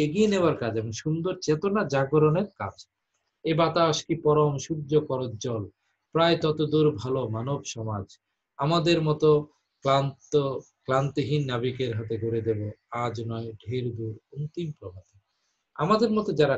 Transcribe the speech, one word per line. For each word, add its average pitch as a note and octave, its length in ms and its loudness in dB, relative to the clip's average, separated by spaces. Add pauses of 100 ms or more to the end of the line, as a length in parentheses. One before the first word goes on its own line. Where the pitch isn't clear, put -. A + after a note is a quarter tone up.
এগিয়ে G#3 220 2
নেওয়ার F3 280 2
কাজ A2+ 200 -2
এবং A2+ 160 -4
সুন্দর E3 480 -2
চেতনা G3 440 0
জাগরণের D3+ 640 2 (100)
কাজ। G#2 160 -8 (680)
এ D#3+ 100 0
বাতাস D#3+ 500 2
কি E3 120 -2
পরম D3+ 420 4
সূর্য D3 420 -6
করজ্জ্বল, B2 600 -4 (500)
প্রায় E3 240 4
তত D#3 220 -2 (140)
দূর D#3 140 6 (100)
ভালো C3 320 -4
মানব A#2 360 -4
সমাজ। A2 420 -6 (520)
আমাদের E3 440 2
মতো D3+ 260 2 (560)
ক্লান্ত, C#3 480 0 (520)
ক্লান্তিহীন C#3 600 0
নাবিকের B2 500 -4
হাতে A2+ 220 -6
গড়ে A2+ 220 -2
দেব G#2 200 -2 (300)
আজ A#2+ 240 -4 (160)
নয় A2+ 220 -8
ঢের A#2+ 320 -6 (120)
দূর A2 180 -8 (180)
অন্তিম D3+ 360 -8 (100)
প্রভাতে। F#2 380 -18 (580)
আমাদের G#3+ 360 2
মতো G#3 220 -2
যারা C#3+ 260 4